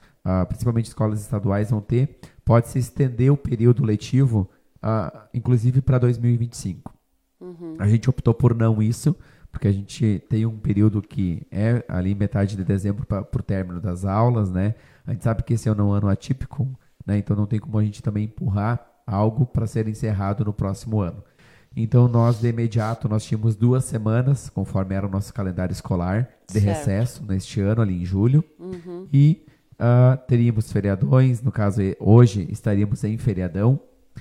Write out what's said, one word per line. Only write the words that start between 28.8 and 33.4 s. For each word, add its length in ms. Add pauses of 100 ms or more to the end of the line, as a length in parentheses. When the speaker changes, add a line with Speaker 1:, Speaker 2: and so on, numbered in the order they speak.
Speaker 1:
E, 340 (320)
ah, 480
teríamos 460
feriadões, 720
no 100
caso, 300
e-, 180
hoje 500
estaríamos 540
em 120
feriadão. 640 (420)